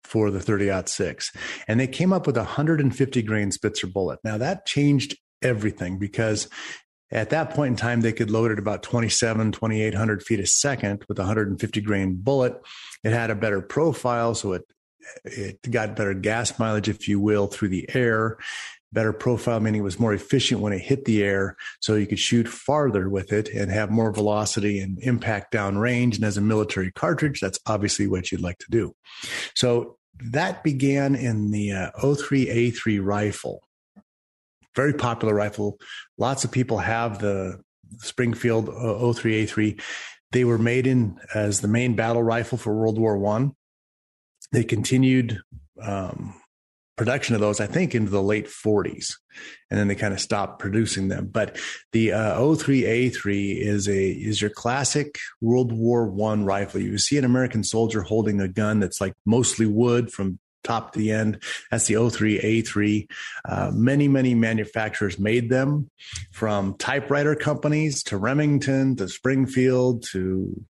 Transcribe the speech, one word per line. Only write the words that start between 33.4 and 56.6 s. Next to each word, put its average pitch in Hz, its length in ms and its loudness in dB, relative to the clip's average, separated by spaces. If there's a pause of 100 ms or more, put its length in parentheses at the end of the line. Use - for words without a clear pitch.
Very 139 180 2
popular 117 400 0
rifle. 104 460 -2 (380)
Lots 127 260 -2
of 120 80 -4
people 117 280 0
have 110 400 -2
the 95 420 -2 (380)
Springfield, 117 680 0
uh, - 60 -10
oh 117 400 0
three 110 300 0
A - 20 2
three. 107 320 0 (560)
They 127 100 4
were 120 140 4
made 120 280 2
in 123 320 2 (160)
as 104 280 0
the 104 80 0
main 120 260 2
battle 117 280 2
rifle 117 340 0
for 110 160 -2
World 110 260 0
War 107 180 4
One. 107 360 2 (1000)
They 117 140 4
continued, 127 720 2 (420)
um, 98 540 -6 (600)
production 120 360 0
of 104 80 2
those, 104 180 2
I 104 60 0
think, 165 300 0
into 107 160 2
the 98 100 2
late 107 260 0
forties, - 720 -2 (540)
and 101 80 2
then 104 80 2
they 101 80 2
kinda 98 240 -2
stopped 101 400 -4
producing 101 480 0
them. 95 200 -4
But 104 300 -2 (360)
the, 113 200 4
uh, 107 220 0
oh 139 180 4
three 139 320 2
A 117 240 2
three 101 440 -2
is 104 360 0
a, 95 220 2
is 104 280 -4
your 104 120 0
classic 139 640 -2 (240)
World 120 300 4
War 117 340 2
One 104 400 0
rifle. 98 340 0